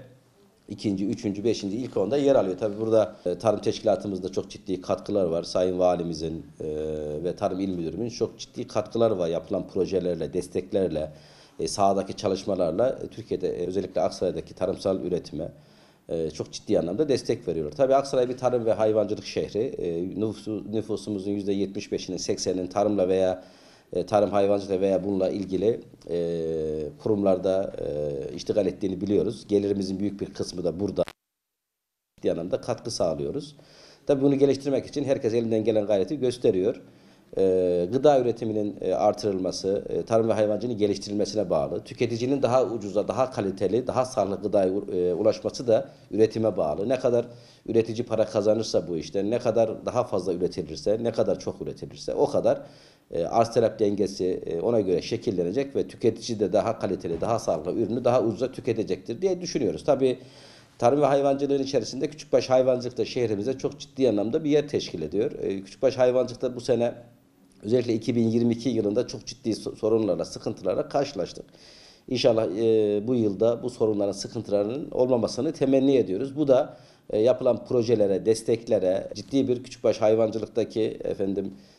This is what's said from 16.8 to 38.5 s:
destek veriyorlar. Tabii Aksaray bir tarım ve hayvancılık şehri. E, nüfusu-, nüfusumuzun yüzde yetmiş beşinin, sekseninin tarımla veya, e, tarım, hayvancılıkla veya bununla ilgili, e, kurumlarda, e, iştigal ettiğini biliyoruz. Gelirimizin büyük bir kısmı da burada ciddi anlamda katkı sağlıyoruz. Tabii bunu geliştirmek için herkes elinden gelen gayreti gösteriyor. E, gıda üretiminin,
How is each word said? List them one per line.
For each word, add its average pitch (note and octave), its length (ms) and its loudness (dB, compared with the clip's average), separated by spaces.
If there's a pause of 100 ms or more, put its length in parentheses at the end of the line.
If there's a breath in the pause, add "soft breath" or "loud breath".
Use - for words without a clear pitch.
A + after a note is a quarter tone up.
destek A#2+ 380 -2
veriyorlar. D#2+ 280 -4
Tabii C3+ 200 4
Aksaray C3 340 2
bir B2 80 -6
tarım B2 280 0
ve A2 80 4
hayvancılık G#2+ 520 2
şehri. F#2+ 340 -4
E, F2+ 600 -4
nüfusu-, G#2 520 -4
nüfusumuzun G#2 600 -4
yüzde G2+ 220 -2
yetmiş G2 380 -4
beşinin, F#2 260 -4
sekseninin F#2 500 -2
tarımla G2+ 400 2
veya, F#2 360 2 (500 loud breath)
e, F2 120 0
tarım, G#2 240 4
hayvancılıkla G2 520 2
veya F#2+ 220 2
bununla G2 260 0
ilgili, F#2+ 520 0 (280)
e, D#2+ 800 -2 (140)
kurumlarda, F#2+ 760 2
e, D2 560 -4
iştigal G2+ 300 0
ettiğini F#2 360 -4
biliyoruz. G2+ 460 0
Gelirimizin G2+ 520 0
büyük G2+ 220 -4
bir - 120 -8
kısmı F2+ 300 -8
da E2+ 160 -2
burada F#2 240 0 (1120)
ciddi F#2+ 140 -2
anlamda E2+ 300 -4
katkı A#2 300 -6
sağlıyoruz. D#2+ 640 -4 (520 loud breath)
Tabii C#3 140 2
bunu C#3 140 4
geliştirmek C3+ 500 2
için C#3+ 180 -4
herkes B2 300 0
elinden A2+ 300 2
gelen G#2+ 220 2
gayreti A2+ 340 0
gösteriyor. A#2+ 640 0 (560 loud breath)
E, F2+ 540 4
gıda C3+ 280 6
üretiminin, G#2+ 640 -2